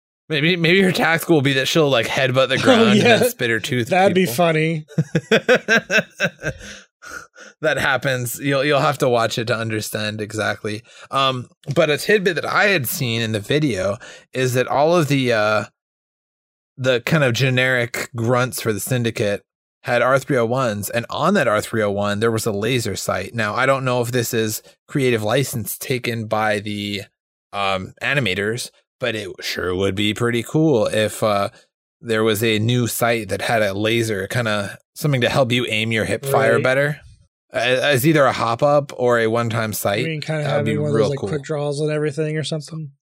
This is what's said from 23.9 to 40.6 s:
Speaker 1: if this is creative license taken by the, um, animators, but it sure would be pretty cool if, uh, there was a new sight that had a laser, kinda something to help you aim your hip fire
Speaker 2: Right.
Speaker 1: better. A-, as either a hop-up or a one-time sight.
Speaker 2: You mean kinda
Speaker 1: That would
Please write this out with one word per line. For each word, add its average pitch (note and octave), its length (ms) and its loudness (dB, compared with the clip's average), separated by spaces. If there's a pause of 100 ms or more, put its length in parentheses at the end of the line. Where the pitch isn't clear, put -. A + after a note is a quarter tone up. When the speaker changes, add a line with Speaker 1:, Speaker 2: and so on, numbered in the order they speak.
Speaker 1:
if A#2+ 100 -4
this B2 220 -2
is A2 280 -2 (260)
creative B2 360 0
license A#2+ 540 -2
taken A#2 500 -6
by G#2+ 320 0
the, G#2 440 -6 (500)
um, G2 480 -4
animators, A2+ 680 -2 (280)
but A#2 160 -4
it G2+ 140 -8 (120)
sure F2 320 -4
would F#2+ 220 0
be G#2 180 0
pretty A#2 300 -2
cool D3 440 2
if, G#2+ 360 -2
uh, G2+ 260 0 (520)
there A2 240 0
was A2 180 2
a A2 160 2
new A#2+ 280 2
sight A#2 420 -2
that G2 120 -4
had A#2 200 2
a G2 120 0
laser, G#2+ 540 0
kinda G#2+ 500 -4 (180)
something C#3 260 0
to A2+ 80 2
help C3 240 2
you B2 160 0
aim A2 240 0
your G#2+ 120 0
hip A2 200 -4
fire A#2 300 2
Speaker 2:
Right. A#2 80 0
Speaker 1:
better. C#3 360 0 (560)
A-, A2+ 40 -2 (240)
as C#3 240 2
either D3+ 180 6
a A#2+ 80 4
hop-up C#3 640 2
or A#2+ 220 2
a A2+ 80 2
one-time A2+ 460 -2
sight. G2+ 260 -2
Speaker 2:
You D3 80 -2
mean D#3 140 -6
kinda D#3 220 -4
Speaker 1:
That D3 120 -2
would C#3+ 100 0